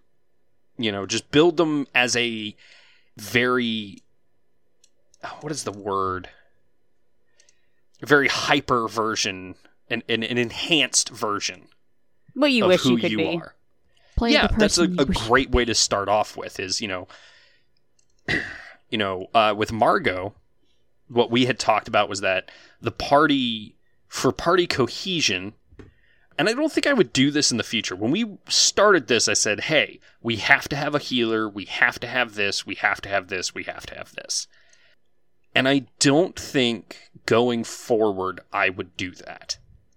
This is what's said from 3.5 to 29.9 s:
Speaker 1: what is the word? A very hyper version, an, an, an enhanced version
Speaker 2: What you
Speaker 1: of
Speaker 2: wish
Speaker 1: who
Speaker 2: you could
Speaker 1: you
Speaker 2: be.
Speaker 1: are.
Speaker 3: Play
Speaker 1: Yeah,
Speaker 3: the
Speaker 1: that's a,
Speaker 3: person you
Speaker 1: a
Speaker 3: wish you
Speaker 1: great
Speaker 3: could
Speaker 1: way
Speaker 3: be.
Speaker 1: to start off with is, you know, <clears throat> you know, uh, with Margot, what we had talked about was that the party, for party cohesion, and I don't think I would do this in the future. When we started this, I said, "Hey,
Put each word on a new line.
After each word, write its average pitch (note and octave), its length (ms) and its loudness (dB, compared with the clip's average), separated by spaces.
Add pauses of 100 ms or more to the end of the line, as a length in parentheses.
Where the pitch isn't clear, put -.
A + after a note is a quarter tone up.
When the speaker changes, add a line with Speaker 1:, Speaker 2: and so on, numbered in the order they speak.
Speaker 1:
what D3+ 120 -10
is C#3+ 120 -8
the G2+ 80 -6
word? F#2+ 580 -4 (1700)
A B2 40 -14
very C#3 220 4
hyper C3 600 0
version, G2+ 680 -4 (340)
an, A2+ 180 -4
an, A2+ 140 0
an A#2+ 160 -2
enhanced B2+ 720 0
version G#2 580 -6 (680)
Speaker 2:
What C#4 160 2
you A#3 120 2
Speaker 1:
of - 40 4
Speaker 2:
wish F3+ 140 4
Speaker 1:
who - 80 4
Speaker 2:
you A#3 80 4
could - 120 0
Speaker 1:
you - 60 -2
Speaker 2:
be. - 200 -2
Speaker 1:
are. - 180 -10 (640)
Speaker 3:
Play A#3 160 2
Speaker 1:
Yeah, D4 160 4
Speaker 3:
the - 80 2
Speaker 1:
that's G#3 220 4
a, F3 40 4
Speaker 3:
person F3+ 120 2
you D#3+ 80 2
Speaker 1:
a - 40 6
Speaker 3:
wish - 140 0
you A2 80 -6
Speaker 1:
great B2+ 200 6
Speaker 3:
could B2 60 -2
Speaker 1:
way B2 100 6
Speaker 3:
be. - 20 0
Speaker 1:
to A2+ 80 0
start G2+ 340 0
off G#2 280 2
with F#2+ 240 -10
is, F#2 200 -4
you A2 80 -6
know, F#2 200 -6 (1200)
<clears throat> - 640 -8
you A#2 80 -4
know, F#2+ 360 -2
uh, G#2+ 220 6
with G#2+ 160 -2
Margot, A2 640 0 (720)
what A#2 220 2
we B2+ 160 2
had B2 120 -2
talked G#2+ 300 0
about G#2+ 200 2
was F#2+ 120 -6
that F#2+ 300 -2 (300)
the A2+ 120 -4
party, C3 840 0 (320)
for - 240 0
party F3 340 2
cohesion, A2 880 -2 (840)
and E3 100 2
I A3 40 0
don't D4 200 -2
think E4 140 0
I D4 60 2
would G3+ 200 2
do C#3 180 4
this C#3+ 200 2
in B2 60 -2
the G#2 80 -2
future. G#2 320 -4
When G#2+ 140 -2
we G#3 260 -2 (120)
started G3 580 4
this, A2+ 220 2
I G#2+ 40 0
said, G#2 280 0
"Hey, C#3 400 0 (200)